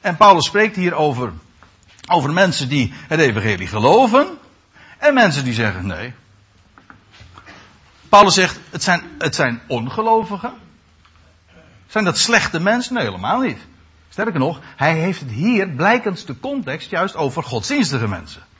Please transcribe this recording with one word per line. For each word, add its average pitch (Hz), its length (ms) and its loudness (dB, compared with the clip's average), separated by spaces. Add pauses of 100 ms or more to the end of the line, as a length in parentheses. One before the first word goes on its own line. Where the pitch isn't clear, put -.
En 175 160 -4
Paulus 190 280 8
spreekt 214 300 0
hier 180 180 -2
over, 127 400 -2 (760)
over 151 260 0
mensen 170 360 0
die 135 240 0 (140)
het 156 120 -2
evangelie 104 480 0
geloven. 214 600 4 (720)
En 294 160 2
mensen 170 300 2
die 123 100 -2
zeggen, 101 340 -2
nee. 101 260 -10 (2000)
Paulus 202 240 8
zegt, 185 260 0 (100)
het - 140 -8
zijn, 180 180 0 (160)
het - 180 -4
zijn 120 320 -2
ongelovigen. 202 880 -2 (1300)
Zijn 214 160 -2
dat 180 140 0
slechte 214 420 0
mensen? 233 340 0
Nee, 220 100 -2
helemaal 107 360 -2
niet. 208 200 -4 (500)
Sterker 196 300 -4
nog, 151 200 -2 (160)
hij 151 180 0
heeft 170 260 -2
het 135 120 -12
hier, 190 380 0
blijkens 190 560 -2
de - 140 -12
context, 233 500 -8
juist 190 260 -4
over 135 280 -4
godsdienstige 135 640 -2
mensen. 85 340 -10 (180)